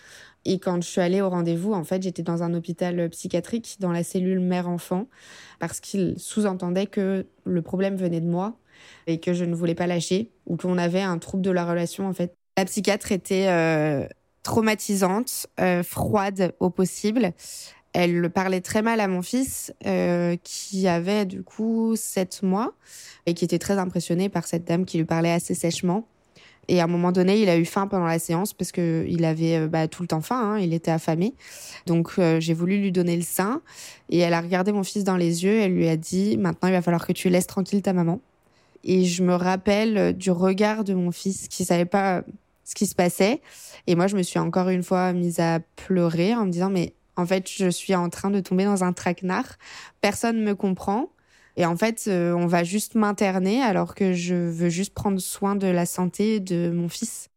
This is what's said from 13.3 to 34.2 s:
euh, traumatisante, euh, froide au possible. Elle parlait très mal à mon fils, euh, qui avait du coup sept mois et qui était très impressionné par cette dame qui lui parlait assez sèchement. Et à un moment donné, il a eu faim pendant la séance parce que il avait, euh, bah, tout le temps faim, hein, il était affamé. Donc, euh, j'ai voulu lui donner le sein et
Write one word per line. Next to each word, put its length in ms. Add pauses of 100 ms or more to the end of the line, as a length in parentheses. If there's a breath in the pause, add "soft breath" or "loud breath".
euh, 540 (380)
traumatisante, 1040 (140)
euh, 240
froide 720
au 120
possible. 600 (600 loud breath)
Elle 380
parlait 320
très 200
mal 160
à 80
mon 160
fils, 500 (140)
euh, 560
qui 460
avait 380
du 180
coup 500
sept 480
mois 320 (520 loud breath)
et 80
qui 100
était 160
très 180
impressionné 500
par 200
cette 160
dame 220
qui 120
lui 60
parlait 260
assez 240
sèchement. 540 (600 soft breath)
Et 120
à 40
un 40
moment 220
donné, 320
il 60
a 100
eu 60
faim 240
pendant 180
la 140
séance 320
parce 180
que 380
il 160
avait, 340
euh, 100
bah, 200
tout 140
le 60
temps 120
faim, 340
hein, 60
il 120
était 200
affamé. 420 (520 loud breath)
Donc, 320
euh, 200
j'ai 160
voulu 260
lui 120
donner 240
le 60
sein 400 (480 loud breath)
et 100